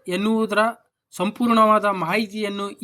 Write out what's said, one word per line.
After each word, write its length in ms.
ಎನ್ನುವುದರ 480
ಸಂಪೂರ್ಣವಾದ 680
ಮಾಹಿತಿಯನ್ನು 640